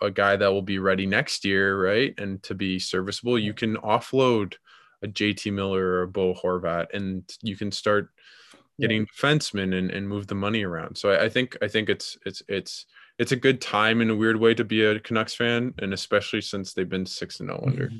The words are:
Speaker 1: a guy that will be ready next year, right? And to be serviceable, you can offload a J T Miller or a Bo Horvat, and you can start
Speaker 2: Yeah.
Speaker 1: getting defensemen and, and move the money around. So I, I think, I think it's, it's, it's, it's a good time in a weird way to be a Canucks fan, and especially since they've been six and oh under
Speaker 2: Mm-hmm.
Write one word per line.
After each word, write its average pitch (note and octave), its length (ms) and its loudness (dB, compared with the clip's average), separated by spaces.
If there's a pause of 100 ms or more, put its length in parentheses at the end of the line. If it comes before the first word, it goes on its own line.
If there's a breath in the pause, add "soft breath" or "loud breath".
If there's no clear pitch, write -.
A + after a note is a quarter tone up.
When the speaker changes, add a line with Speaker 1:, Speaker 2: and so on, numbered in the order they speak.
Speaker 1:
a G2+ 80 0
guy G2+ 260 4
that G2 160 4
will G2 100 2
be F#2+ 160 -2
ready F#2+ 280 2
next G2+ 400 -2
year, G2 360 2
right? G#2+ 360 2
And G2 240 -8
to - 120 -8
be F#2+ 240 -2
serviceable, G2+ 600 -2
you G#2+ 160 -2
can A2 240 -2
offload A#2 760 2 (460 soft breath)
a G#2 80 -6
J G#2 240 0
T G#2 180 -6
Miller F#2+ 320 0
or F2+ 200 2
a F2+ 60 -4
Bo F#2 260 0
Horvat, F2 580 -2
and F#2+ 320 -6 (160)
you G#2 160 -6
can G#2 160 -6
start G#2 380 0 (680 soft breath)
Speaker 2:
Yeah. A2+ 120 0
Speaker 1:
getting G#2+ 180 2
defensemen G#2 720 0
and, F#2 120 -2
and G2 180 -6
move G2+ 180 -6
the G2+ 80 -6
money G2+ 300 -2
around. E2+ 340 -8
So G2+ 120 2
I, F#2 140 4
I A2 40 4
think, B2+ 340 0
I G#2 60 2
think G#2+ 200 0
it's, - 380 -2
it's, G2 220 -10
it's, - 380 -6 (300 soft breath)
it's A#2 160 0
a C3+ 40 4
good C3 240 4
time A2 400 4
in A2+ 100 4
a A2 60 2
weird A2 220 4
way A#2 160 6
to A#2 100 0
be G#2+ 200 2
a G#2+ 160 4
Canucks A2 340 -2
fan, A#2+ 440 0
and G2 160 -4
especially G#2 460 0
since G2 340 -8
they've F#2 140 -2
been F#2 180 -2
six - 340 -10
and F#2+ 100 -8
oh F2+ 140 -8
under - 220 0
Speaker 2:
Mm-hmm. A2 140 -8